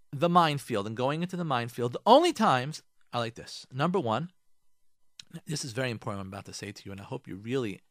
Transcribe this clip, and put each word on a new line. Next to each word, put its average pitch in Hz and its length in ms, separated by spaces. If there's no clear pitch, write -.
the 143 160
minefield 147 580
and 110 100
going 143 260
into 180 140
the 175 80
minefield, 120 480
the - 140
only 302 260
times 151 500
are 120 80
like 117 140
this. - 380
Number 165 260
one, 127 320
this 151 180
is 127 80
very 127 180
important 104 280
what 95 80
I'm 95 60
about 98 140
to 98 60
say 101 180
to - 140
you, 98 80
and 98 80
I 98 40
hope - 220
you're 90 100
really 113 440